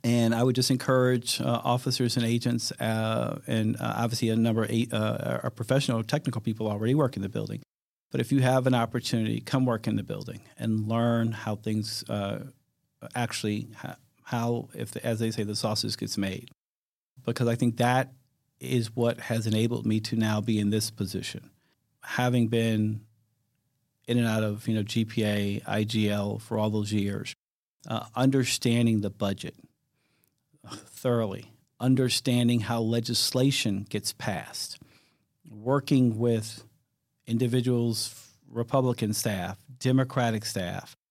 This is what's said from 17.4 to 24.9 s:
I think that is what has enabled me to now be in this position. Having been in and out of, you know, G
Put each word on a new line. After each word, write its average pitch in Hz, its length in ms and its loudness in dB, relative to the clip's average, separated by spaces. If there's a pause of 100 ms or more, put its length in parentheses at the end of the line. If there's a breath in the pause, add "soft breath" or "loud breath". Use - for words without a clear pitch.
I 117 80 2
think 120 220 0
that 127 360 2 (460)
is 123 360 -2
what 117 240 0
has 110 280 -2
enabled 110 380 0
me 107 160 2
to 110 140 -4
now 110 240 2
be 107 200 0
in 101 100 2
this 107 220 0
position. - 580 -8 (540)
Having 123 460 2
been 110 520 0 (1040)
in 120 120 2
and 117 80 2
out 110 160 2
of, 104 240 -4
you 113 80 0
know, 107 80 0
G 113 200 0